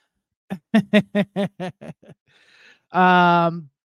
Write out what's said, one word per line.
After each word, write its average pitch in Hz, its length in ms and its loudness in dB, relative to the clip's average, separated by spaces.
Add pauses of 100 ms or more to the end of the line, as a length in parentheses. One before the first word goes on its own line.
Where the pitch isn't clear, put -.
(720)
<laughs> 226 120 2 (2000)
Um. 175 800 2 (280)